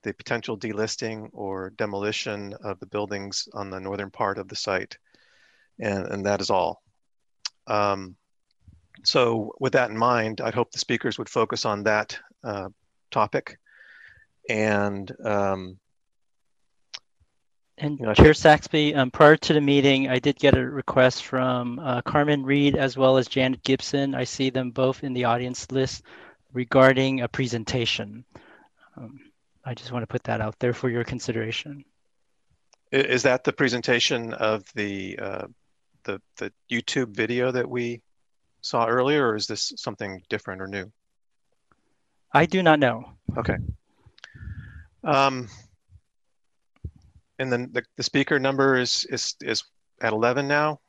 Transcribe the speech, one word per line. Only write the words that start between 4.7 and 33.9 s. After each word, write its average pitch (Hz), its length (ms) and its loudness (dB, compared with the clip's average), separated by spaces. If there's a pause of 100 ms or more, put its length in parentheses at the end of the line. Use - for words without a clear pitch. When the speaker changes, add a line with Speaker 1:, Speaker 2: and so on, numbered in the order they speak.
Speaker 1:
And, 101 280 -4
and 98 180 -6
that 101 160 0
is 95 80 -6
all. 90 340 -2 (840)
Um, 98 480 -2 (880)
so 117 560 0
with 131 140 0
that 123 160 4
in 110 80 -8
mind, 113 440 2
I'd 110 120 -4
hope 120 180 -2
the - 80 -10
speakers 120 380 -4
would 110 120 -10
focus 113 360 -2
on 104 180 -2
that, 107 360 0 (240)
uh, 101 260 -8 (400)
topic. - 480 -2 (920)
And, 104 600 0 (140)
um, 98 540 -2 (2000)
Speaker 2:
And 147 180 -4
Speaker 1:
you 120 80 -8
know, 107 60 0
I - 20 0
Speaker 2:
Chair - 120 10
Speaker 1:
think 151 100 10
Speaker 2:
Saxby, 151 580 4
um, 131 160 2
prior 151 260 10
to - 180 0
the 151 80 4
meeting, 139 460 4
I 127 120 0
did 143 180 2
get 139 180 6
a 127 80 0
request 127 640 2
from, 127 540 -2
uh, 127 240 -4
Carmen 147 420 2
Reed 143 300 4
as 135 200 -2
well 131 220 6
as 127 100 2
Janet 131 360 -2
Gibson. 139 500 -2
I 127 120 -4
see 131 260 -2
them 127 200 -4
both 131 320 -2
in 135 100 -6
the 127 120 -2
audience 123 460 -4
list 131 320 -2 (500)
regarding 131 680 4
a 120 60 -4
presentation. 113 1000 -4 (680)
Um, 135 240 -18 (460)
I 127 80 -10
just 120 180 -14
want 120 120 -4
to - 40 -10
put - 180 -6
that 113 140 -2
out 110 200 -6
there 123 140 0
for 127 160 -4
your 117 140 -2
consideration. 120 800 -6 (1120)
Speaker 1:
I-, 135 40 4
is 131 260 2
that 127 200 4
the 139 100 0
presentation 120 800 0